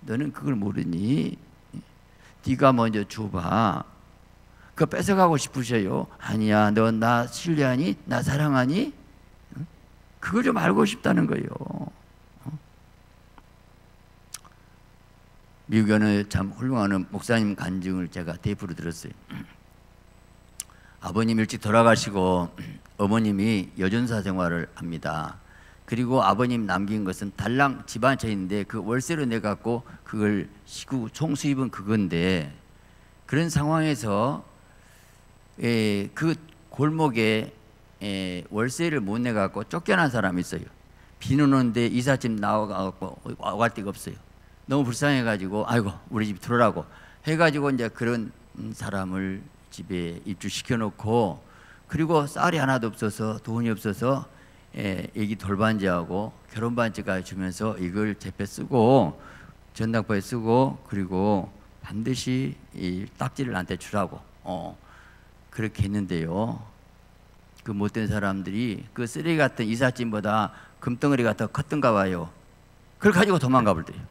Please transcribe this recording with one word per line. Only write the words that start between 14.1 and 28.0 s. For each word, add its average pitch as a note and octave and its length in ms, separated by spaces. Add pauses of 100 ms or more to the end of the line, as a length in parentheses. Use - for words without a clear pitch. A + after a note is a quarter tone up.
미국에 A2 280
어느 G#2 340
참 F#2+ 220
훌륭한 G#2 600
목사님 G#2 460
간증을 F#2 520
제가 E2+ 280
테이프로 G2 380
들었어요. E2 380 (1900)
아버님 A2 380
일찍 A2 220
돌아가시고 G2+ 880 (480)
어머님이 G#2 800
여전사 A2 440
생활을 F2 520
합니다. D#2 640 (500)
그리고 A#2+ 360
아버님 A2+ 440
남긴 G2+ 380
것은 F#2+ 320
달랑 C3 500
집 A#2 180